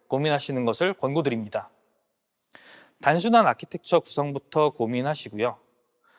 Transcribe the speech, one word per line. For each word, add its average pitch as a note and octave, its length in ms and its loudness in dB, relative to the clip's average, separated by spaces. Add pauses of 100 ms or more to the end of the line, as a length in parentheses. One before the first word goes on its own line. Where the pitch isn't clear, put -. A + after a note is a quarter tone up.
고민하시는 C#3 560 -2
것을 E3+ 300 0
권고드립니다. C3 720 -4 (1300)
단순한 F#3+ 440 4
아키텍처 - 540 0
구성부터 D3 720 -2
고민하시고요. A#2+ 880 -4 (600)